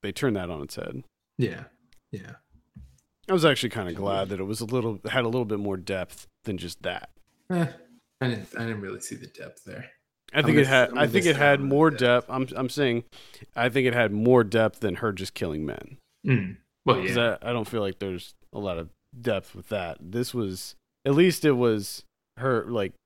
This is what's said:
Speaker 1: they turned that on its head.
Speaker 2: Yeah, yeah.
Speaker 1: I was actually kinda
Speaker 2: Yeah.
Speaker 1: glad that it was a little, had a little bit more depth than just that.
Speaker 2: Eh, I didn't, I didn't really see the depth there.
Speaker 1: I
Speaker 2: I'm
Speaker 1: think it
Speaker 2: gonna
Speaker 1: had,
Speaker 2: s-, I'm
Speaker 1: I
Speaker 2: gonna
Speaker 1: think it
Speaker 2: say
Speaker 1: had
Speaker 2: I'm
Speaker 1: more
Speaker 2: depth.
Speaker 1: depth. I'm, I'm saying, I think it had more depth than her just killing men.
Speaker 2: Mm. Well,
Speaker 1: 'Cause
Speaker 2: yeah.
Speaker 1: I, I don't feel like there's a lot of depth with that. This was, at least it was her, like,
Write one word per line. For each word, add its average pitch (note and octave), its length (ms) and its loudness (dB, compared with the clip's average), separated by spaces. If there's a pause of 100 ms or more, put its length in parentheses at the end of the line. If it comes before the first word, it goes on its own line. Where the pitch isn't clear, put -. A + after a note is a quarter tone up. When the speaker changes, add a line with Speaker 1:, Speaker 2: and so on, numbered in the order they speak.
Speaker 1:
they G2+ 80 -6
turned A#2+ 240 0
that F2+ 140 -4
on D#2 120 -8
its D2 140 -12
head. - 280 -10 (340)
Speaker 2:
Yeah, A2 260 -2 (480)
yeah. - 220 -14 (960)
Speaker 1:
I F#3+ 40 0
was E3 120 4
actually B2+ 240 4
kinda F#2+ 240 -6
Speaker 2:
Yeah. D#2+ 40 -12
Speaker 1:
glad G2 320 -2
that G2 120 -6
it - 20 -6
was G#2+ 160 -6
a A#2 60 -6
little, A2 340 -2 (100)
had B2 140 0
a A#2 60 0
little A#2+ 160 0
bit G#2 140 -4
more G2+ 180 -2
depth F#2 500 -6 (160)
than G2 140 -4
just F2 260 -10
that. F2+ 260 -6 (400)
Speaker 2:
Eh, E3+ 180 0 (520)
I C3 80 -2
didn't, G#2 300 -6
I A#2 80 -6
didn't A2 160 -6
really G2+ 180 -10
see - 160 -12
the - 120 -16
depth - 360 -20
there. - 220 -16 (480)
Speaker 1:
I D3 60 2
Speaker 2:
I'm D3 60 6
Speaker 1:
think D#3 120 6
it C#3+ 60 8
Speaker 2:
gonna C3+ 120 4
Speaker 1:
had, B2+ 80 8
Speaker 2:
s-, A#2+ 80 0
I'm B2 60 -4
Speaker 1:
I C#3+ 40 4
Speaker 2:
gonna C#3+ 100 2
Speaker 1:
think F3 160 4
it D#3 80 4
Speaker 2:
say C#3 40 0
Speaker 1:
had C#3+ 220 6
Speaker 2:
I'm C#3 80 -2
Speaker 1:
more D3+ 220 6
Speaker 2:
depth. B2 80 -2
Speaker 1:
depth. B2 300 4
I'm, C3 180 -4 (100)
I'm B2+ 120 -2
saying, A#2+ 340 0 (520)
I A#2+ 140 2
think B2+ 180 2
it A#2+ 60 2
had A2+ 180 2
more A#2 320 6
depth A2 380 0
than F#2+ 140 0
her G#2+ 180 -2
just F#2 200 -10
killing D#2 320 -4
men. - 320 -10 (300)
Speaker 2:
Mm. G2+ 300 0 (280)
Well, B2 120 4
Speaker 1:
'Cause F#2 180 -2
Speaker 2:
yeah. A#2 260 2
Speaker 1:
I, A#2 100 -6
I - 20 -2
don't A2+ 140 -4
feel A2+ 140 -4
like G2 180 -4
there's F#2 340 -8 (180)
a - 80 -10
lot F#2+ 180 -4
of E2 120 -8 (300)
depth A2 360 -4
with G2 140 -16
that. F#2 320 -6
This A2+ 320 -6
was, G2+ 420 -6 (300)
at C#3 100 2
least E3+ 300 4
it D3 80 6
was A2+ 500 0 (340)
her, B2 280 -2
like, G#2+ 280 -4 (120)